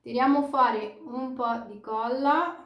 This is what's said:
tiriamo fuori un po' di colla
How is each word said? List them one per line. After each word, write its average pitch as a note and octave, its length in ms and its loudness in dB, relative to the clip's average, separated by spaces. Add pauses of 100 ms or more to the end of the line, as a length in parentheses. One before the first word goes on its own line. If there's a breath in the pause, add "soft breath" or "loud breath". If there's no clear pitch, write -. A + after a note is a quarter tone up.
tiriamo C4+ 420 2
fuori A#3 600 2
un B3+ 300 -8
po' A#3 340 -2
di G#3 100 -16
colla C4+ 840 0